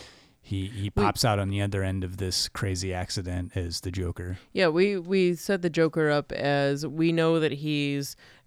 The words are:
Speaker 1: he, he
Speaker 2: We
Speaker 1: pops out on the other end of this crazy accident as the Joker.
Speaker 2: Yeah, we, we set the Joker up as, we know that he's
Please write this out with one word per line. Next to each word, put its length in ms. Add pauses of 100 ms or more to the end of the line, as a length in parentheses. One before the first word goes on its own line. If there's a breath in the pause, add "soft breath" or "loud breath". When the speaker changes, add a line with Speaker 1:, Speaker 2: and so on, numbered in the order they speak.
(420 loud breath)
Speaker 1:
he, 260
he 160
Speaker 2:
We 60
Speaker 1:
pops 340
out 160
on 100
the 120
other 220
end 200
of 140
this 320
crazy 440
accident 640
as 240
the 120
Joker. 480 (120)
Speaker 2:
Yeah, 160
we, 300
we 380
set 260
the 80
Joker 400
up 240
as, 520
we 280
know 260
that 140
he's 640 (300 loud breath)